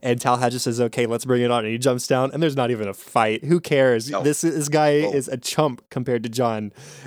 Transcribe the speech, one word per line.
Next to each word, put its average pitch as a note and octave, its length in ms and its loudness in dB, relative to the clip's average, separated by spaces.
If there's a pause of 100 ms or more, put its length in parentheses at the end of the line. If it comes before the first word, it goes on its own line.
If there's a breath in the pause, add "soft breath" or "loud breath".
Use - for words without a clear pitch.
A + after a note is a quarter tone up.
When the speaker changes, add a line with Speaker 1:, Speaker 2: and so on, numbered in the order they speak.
Speaker 1:
and A#2+ 180 0
Tal B2 180 2
Hajus B2 240 0
says, A#2+ 180 -2
"Okay, A#2+ 260 0
let's A#2 180 -4
bring B2+ 180 2
it A#2+ 100 2
on," A#2+ 120 0
and G#2+ 60 -4
he A#2 80 -4
jumps B2 300 0
down, C3 240 2
and C#3+ 100 -2
there's D3 140 0
not B2 160 0
even G#2+ 160 -4
a G2 60 -6
fight. A2 500 0
Who E3 160 2
cares? C3 500 2
Speaker 2:
No. F#3+ 140 -4
Speaker 1:
This, D3 160 2
this D3+ 280 -2
guy D3+ 340 4
Speaker 2:
Oh. G3 100 -2
Speaker 1:
is C3+ 160 -2
a C3+ 80 -6
chump C3+ 540 -2
compared A#2+ 340 -2
to A#2+ 40 -6
John. A2+ 440 -2 (340 loud breath)